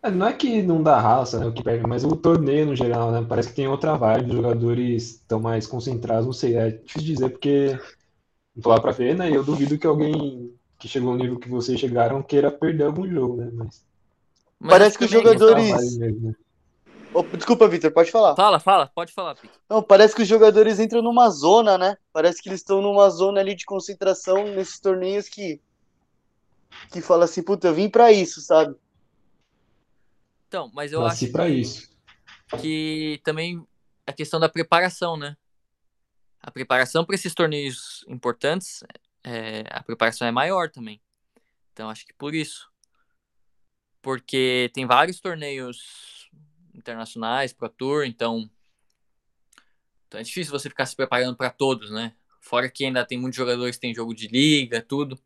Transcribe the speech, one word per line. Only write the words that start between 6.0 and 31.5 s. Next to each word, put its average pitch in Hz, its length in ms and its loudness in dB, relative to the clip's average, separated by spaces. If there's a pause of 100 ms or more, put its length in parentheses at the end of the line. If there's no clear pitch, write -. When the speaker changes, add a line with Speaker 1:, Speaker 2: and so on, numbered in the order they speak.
Speaker 1:
não 127 80 -6
sei, 120 240 -2
é 113 140 0
difícil 156 440 -8
dizer 127 140 -2
porque 139 500 -2 (760)
não 113 80 -18
tô 117 80 -2
lá 113 120 6
pra 127 100 0
ver, 131 240 0
né, 180 160 -2
e - 20 2
eu 139 100 2
duvido 143 360 -2
que - 80 0
alguém 147 680 -2 (240)
que - 120 -18
chegou 123 240 -2
no 123 40 -2
nível 123 220 -4
que 123 80 -18
vocês 123 320 -4
chegaram 120 420 -2
queira 143 300 0
perder 160 320 -2
algum 156 240 -4
jogo, 127 300 -4
né, 117 160 -10
mas 113 340 -14 (720)
Speaker 2:
Mas - 120 -10
Speaker 3:
Parece 196 180 10
Speaker 2:
acho 208 100 -6
Speaker 3:
que 240 60 0
os 214 60 -2
Speaker 2:
também 226 140 6
é 233 60 10
questão 214 160 6
Speaker 3:
jogadores 226 240 6
Speaker 1:
outra 123 140 0
vibe 120 140 -6
mesmo, 113 300 -6
né. 110 60 -8 (800)
Speaker 3:
Ô, 175 80 0
desculpa, 208 460 4
Vitor, 165 240 0
pode 170 180 4
falar. 196 260 4
Speaker 2:
Fala, 185 240 4
fala, 180 280 2
pode 170 260 -12
falar, 170 220 -10
Pique. - 180 -20 (160)
Speaker 3:
Não, 214 140 0
parece 214 320 8
que 233 60 -2
os 214 60 2
jogadores 214 520 6
entram 226 220 0
numa 233 280 4
zona, 190 480 4
né? 190 200 -2 (140)
Parece 165 300 0
que - 80 -18
eles 185 120 -8
estão 196 200 -2
numa 202 280 6
zona 190 300 0
ali 196 140 -2
de 180 120 -14
concentração 190 800 -2
nesses 190 340 -8
torneios 190 500 -4
que, 170 320 -12 (1300)
que 175 100 -12
fala 170 240 4
assim, 165 180 -6
"Puta, 190 240 -2
eu 165 60 2
vim 190 160 0
pra 233 220 8
isso", 190 300 2
sabe? 160 340 2 (1700)
Speaker 2:
Então, 151 260 -10
mas 143 180 -10
eu 156 100 -4
Speaker 1:
Nasci - 240 -2
Speaker 2:
acho 120 80 -8
Speaker 1:
pra 165 120 0
Speaker 2:
que, 170 60 0